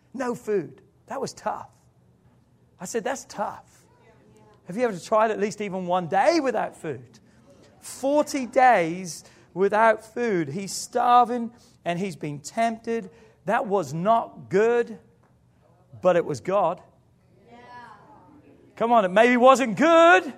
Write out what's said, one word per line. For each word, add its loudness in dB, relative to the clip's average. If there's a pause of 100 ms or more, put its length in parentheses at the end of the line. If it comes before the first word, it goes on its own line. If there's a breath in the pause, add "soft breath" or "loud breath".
(120)
No -6
food. -6 (240)
That -12
was -8
tough. -10 (1080)
I -16
said, -8
"That's -8
tough." -12 (1000)
Have -12
you -2
ever -4
tried 0
at -6
least -6
even -8
one -2
day 0
without -4
food? -12 (640 soft breath)
Forty -4
days 0 (280 soft breath)
without 2
food. -4
He's -8
starving 0 (340 soft breath)
and -4
he's -6
been -10
tempted. -6 (360 soft breath)
That -2
was -2
not -2
good, 0 (1000)
but 4
it 0
was -6
God. -2 (2000)
Come -2
on, 6
it 0
maybe 6
wasn't 4
good 6